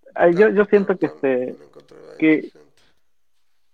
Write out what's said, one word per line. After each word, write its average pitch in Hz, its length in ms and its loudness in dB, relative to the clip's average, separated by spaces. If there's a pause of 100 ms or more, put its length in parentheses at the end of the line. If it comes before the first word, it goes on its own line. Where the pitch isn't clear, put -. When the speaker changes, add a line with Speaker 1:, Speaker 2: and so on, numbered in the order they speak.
(140)
Speaker 1:
ah, 175 160 2
yo, 202 200 4
yo 202 160 0
Speaker 2:
Trump, - 0 -
Speaker 1:
siento 196 320 0
que, 156 80 -4
Speaker 2:
Trump, - 0 -
Speaker 1:
este, 127 560 -6
Speaker 2:
en - 80 -20
contra - 280 -20
de - 80 -20 (100)
Biden, 156 120 0
Speaker 1:
que 156 60 2
Speaker 2:
sesenta. - 480 -10 (920)